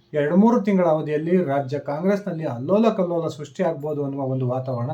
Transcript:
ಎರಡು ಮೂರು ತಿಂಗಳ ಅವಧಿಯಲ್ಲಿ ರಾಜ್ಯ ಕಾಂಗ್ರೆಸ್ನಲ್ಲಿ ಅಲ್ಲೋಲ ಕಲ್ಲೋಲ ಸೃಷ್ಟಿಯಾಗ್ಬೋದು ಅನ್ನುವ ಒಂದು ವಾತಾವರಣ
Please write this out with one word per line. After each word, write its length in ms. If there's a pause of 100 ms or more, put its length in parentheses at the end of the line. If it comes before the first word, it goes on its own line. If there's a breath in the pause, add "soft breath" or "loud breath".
(140)
ಎರಡು 220
ಮೂರು 260
ತಿಂಗಳ 240
ಅವಧಿಯಲ್ಲಿ 580
ರಾಜ್ಯ 360
ಕಾಂಗ್ರೆಸ್ನಲ್ಲಿ 640
ಅಲ್ಲೋಲ 460
ಕಲ್ಲೋಲ 380
ಸೃಷ್ಟಿಯಾಗ್ಬೋದು 760
ಅನ್ನುವ 180
ಒಂದು 280
ವಾತಾವರಣ 440